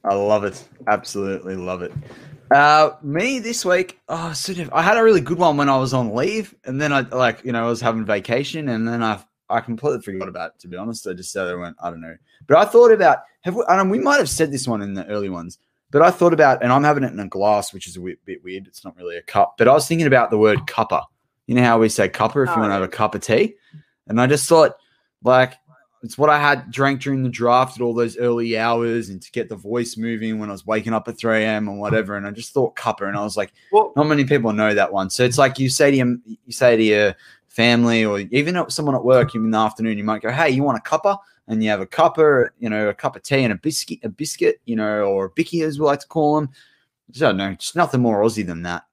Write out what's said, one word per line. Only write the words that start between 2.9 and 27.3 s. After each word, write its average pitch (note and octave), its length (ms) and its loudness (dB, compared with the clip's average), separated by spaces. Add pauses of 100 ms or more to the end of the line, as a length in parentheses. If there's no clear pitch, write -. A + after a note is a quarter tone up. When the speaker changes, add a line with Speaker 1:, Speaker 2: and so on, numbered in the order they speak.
Speaker 1:
me G3+ 360 -4
this A3+ 260 -8
week, F#3 340 -2 (100)
oh, E3 240 -8
sort F3+ 260 -8
of, D3+ 140 -8
I E3 80 2
had G3+ 160 2
a A3+ 60 2
really G#3+ 180 6
good D#3+ 160 -4
one D#3+ 200 2
when C#3+ 120 2
I C3+ 80 2
was C3 160 -2
on A#2 220 -2
leave, G3 400 -4 (100)
and C3+ 160 -6
then D3 120 -2
I, C3+ 80 2
like, A#2 440 -2
you B2+ 60 -4
know, A#2 140 -2
I A#2 40 0
was A#2 120 -4
having A2+ 240 -2
vacation, B2+ 640 -4
and A2+ 180 -4
then A#2 160 -4
I, G#2+ 180 -2 (280)
I A2+ 120 -2
completely A#2 400 -6
forgot F#2+ 280 -10
about E2+ 260 -12
it, - 60 -20
to F2 60 -20
be F2+ 100 -14
honest. A2 300 -10
I F2+ 60 -8
just F2+ 180 -14
sat F#2+ 120 -6
there F2+ 100 -4
and F2 80 -8
went, E2+ 220 -14
"I F2 60 -8
don't E2 120 -14
know." E2 140 -18 (320)
But G#3 100 6
I G3+ 80 6
thought A#3 260 8
about, F3+ 280 6 (220)
have F3+ 140 -6
we, A#3 140 -2
and F#3+ 220 4
we A3+ 80 0
might C#4+ 180 2
have F3 120 0
said D#3 220 -2
this C3+ 160 -6
one A2 140 -4
in G2+ 140 -8
the F2 120 -8
early G2+ 220 -6
ones, F2 300 -12 (320)
but D3 100 4
I F3 100 8
thought F3 220 4
about, C#3+ 300 4
and B2 100 2
I'm C#3+ 100 4
having D3 200 2
it G#2 100 -4
in F#2+ 60 -10
a G2 80 -8
glass, G2+ 460 0
which F2+ 140 -16
is F2 80 -16
a F#2 40 -14
wi-, F2 260 -10
bit F#2+ 180 -14
weird. F#2+ 240 -14
It's - 160 -20
not F2 140 -18
really F2 200 -12
a E2+ 40 -12
cup, - 360 2
but A#2 100 6
I C3 60 8
was D3 140 2
thinking E3 200 0
about B2 220 4
the A2 80 0
word G#2+ 300 4
cuppa. - 360 -2 (440)
You B2 80 -2
know B2 80 4
how A#2 160 4
we A2 100 4
say G2 200 0
cuppa A#2+ 340 -2
if B2 60 -2
you A2 60 -2
Speaker 2:
Oh, A2 60 0
Speaker 1:
wanna G2+ 120 0
have G2 80 -2
Speaker 2:
yeah. F#2 60 -4
Speaker 1:
a - 20 -12
cup G#2+ 260 -4
of G2 60 -6
tea? D3 340 0 (520)
And A2+ 120 0
I B2+ 80 4
just C#3+ 220 0
thought, D#3+ 260 6 (480)
like, B2+ 300 4 (500)
it's A2+ 140 -14
what D3+ 140 4
I D3 80 4
had, C#3+ 320 0
drank C3+ 300 -2
during C3+ 200 -4
the B2+ 80 -2
draft B2 460 0